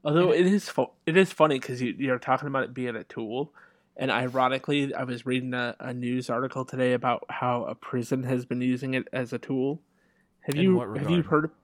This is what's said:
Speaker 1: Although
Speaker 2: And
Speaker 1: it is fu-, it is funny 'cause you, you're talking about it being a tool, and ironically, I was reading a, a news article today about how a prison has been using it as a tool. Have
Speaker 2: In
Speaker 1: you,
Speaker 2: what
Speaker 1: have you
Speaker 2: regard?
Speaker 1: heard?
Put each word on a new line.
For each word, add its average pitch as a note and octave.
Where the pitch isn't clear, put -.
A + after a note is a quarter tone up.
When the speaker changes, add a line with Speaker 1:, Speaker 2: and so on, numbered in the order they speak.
Speaker 1:
Although D#3+
Speaker 2:
And F3+
Speaker 1:
it F#3+
is G3+
fu-, -
it D#3+
is F#3+
funny D3+
'cause B2+
you, A#2+
you're B2+
talking C3
about C3+
it B2+
being B2
a -
tool, B2
and -
ironically, C3
I C3+
was B2
reading B2+
a, B2
a B2
news B2
article B2+
today B2+
about A#2+
how B2
a -
prison C3
has B2+
been B2
using B2+
it B2+
as B2
a B2
tool. C3+
Have C#3+
Speaker 2:
In D3+
Speaker 1:
you, F#3+
Speaker 2:
what -
Speaker 1:
have C#3+
you F3
Speaker 2:
regard? D#3+
Speaker 1:
heard? D#3